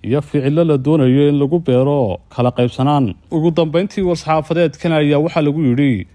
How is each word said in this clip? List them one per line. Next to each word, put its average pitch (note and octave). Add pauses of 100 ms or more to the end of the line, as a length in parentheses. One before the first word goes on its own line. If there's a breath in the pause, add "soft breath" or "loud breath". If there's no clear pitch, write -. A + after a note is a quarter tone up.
iyo B2+
ficillo D3
la D#3
doonayo C#3
in C#3+
lagu C#3+
beero C3 (100)
kala B2
qaybsanaan. C3 (260)
Ugu E3
dambeyntii, E3+
war-saxaafadeedkan E3
ayaa D3
waxaa E3
lagu D3
yidhi, B2